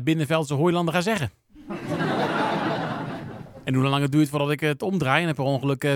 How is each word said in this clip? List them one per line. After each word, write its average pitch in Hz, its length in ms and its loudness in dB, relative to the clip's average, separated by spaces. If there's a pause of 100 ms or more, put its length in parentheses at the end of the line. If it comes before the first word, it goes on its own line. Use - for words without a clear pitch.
Binnenveldse 156 520 0
hooilanden 170 400 2
ga 180 60 2
zeggen. 180 300 0 (2250)
En 135 100 -2
hoe 131 100 4
lang 139 180 2
het 139 100 0
duurt 151 160 4
voordat 143 220 0
ik 147 100 0
het 151 220 0
omdraai 165 400 2
en 170 60 0
er 147 60 0
per 135 100 -2
ongeluk, 135 400 0
eh, 143 120 4